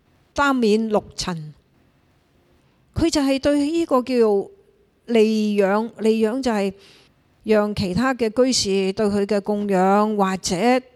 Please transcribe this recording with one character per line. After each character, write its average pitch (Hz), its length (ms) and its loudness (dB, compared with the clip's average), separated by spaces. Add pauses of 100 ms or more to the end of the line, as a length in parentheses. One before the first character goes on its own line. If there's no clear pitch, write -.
(340)
耽 277 220 0
湎 220 320 2
六 208 160 0 (120)
塵。 156 360 -8 (1400)
佢 330 140 0
就 320 120 -2
係 269 180 0
對 294 260 0
呢 330 220 -2
個 262 160 0
叫 220 460 0 (580)
利 214 500 2
養， 208 420 0
利 220 220 0
養 226 220 -2
就 247 80 -2
係 202 220 -2 (720)
讓 208 320 2
其 185 180 -4
他 262 180 0
嘅 233 160 -2
居 254 240 2
士 190 400 0
對 214 140 -2
佢 202 180 0
嘅 202 160 -2
供 208 280 -4
養， 196 480 2
或 190 200 0
者 180 200 -6 (400)